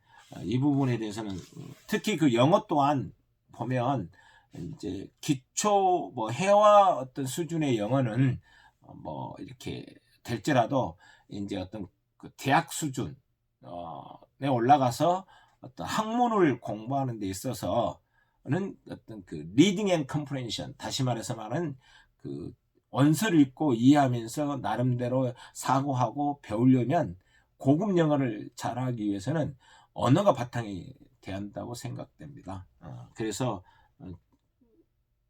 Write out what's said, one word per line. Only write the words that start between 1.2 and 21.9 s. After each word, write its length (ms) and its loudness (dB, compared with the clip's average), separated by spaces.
음, 420 -14
특히 280 -2
그 180 4
영어 340 4
또한 460 0
보면 580 -4
이제 540 -10
기초 960 0
뭐 160 -4
회화 640 6
어떤 300 -6
수준의 520 -2
영어는, 640 0
어, 120 -20
뭐 460 -12
이렇게 460 -12
될지라도 760 0
이제 280 -8
어떤 300 -10
그 200 -20
대학 340 0
수준, 440 -6
어, 580 -14
에 60 -2
올라가서 800 4
어떤 260 -12
학문을 720 2
공부하는 600 -6
데 80 -4
있어서는 720 -4
어떤 360 -16
그 120 -12
reading 380 4
and 200 0
comprehension, 640 -6
다시 260 -4
말해서 320 -2
말하는 420 -6